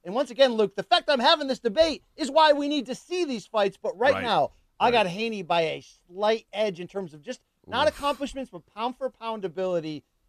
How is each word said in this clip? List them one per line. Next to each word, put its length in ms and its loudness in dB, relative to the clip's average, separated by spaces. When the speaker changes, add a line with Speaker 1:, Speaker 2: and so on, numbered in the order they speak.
Speaker 1:
And 100 -8
once 160 -2
again, 220 4
Luke, 240 0
the 80 -4
fact 260 2
I'm 80 2
having 300 4
this 100 -2
debate 460 0
is 140 -4
why 220 6
we 160 0
need 180 -2
to 80 -8
see 300 -4
these 220 -6
fights. 360 0
But 160 -6
right 160 4
Speaker 2:
Right. 80 -4
Speaker 1:
now, 300 0
I 80 4
Speaker 2:
Right. 60 4
Speaker 1:
got 160 4
Haney 340 -6
by 200 0
a 180 -4
slight 720 -4
edge 280 -4
in 60 -10
terms 260 -10
of 100 -20
just 180 -12
not 220 0
Speaker 2:
Oof. 80 0
Speaker 1:
accomplishments, 540 -6
but 240 -16
pound 220 -6
for 140 -6
pound 340 -8
ability. 600 -4